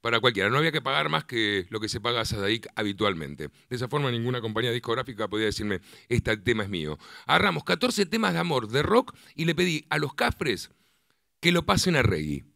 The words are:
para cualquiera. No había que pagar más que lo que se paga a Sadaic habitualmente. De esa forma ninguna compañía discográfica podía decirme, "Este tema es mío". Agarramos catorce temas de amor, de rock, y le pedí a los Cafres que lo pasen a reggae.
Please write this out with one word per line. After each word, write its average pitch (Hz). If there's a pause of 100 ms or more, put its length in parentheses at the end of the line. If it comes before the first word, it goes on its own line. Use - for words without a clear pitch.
para 117
cualquiera. 104
No 123
había 160
que 147
pagar 143
más 156
que 104
lo 110
que 107
se 113
paga 120
a 110
Sadaic 107
habitualmente. 87 (200)
De 127
esa 123
forma 143
ninguna 120
compañía 113
discográfica 117
podía 107
decirme, 101 (260)
"Este 117
tema 107
es 98
mío". 76 (280)
Agarramos 165
catorce 196
temas 202
de 165
amor, 143
de 131
rock, 240 (200)
y 160
le 165
pedí 175
a 151
los 147
Cafres - (720)
que 170
lo 170
pasen 185
a 131
reggae. 78 (100)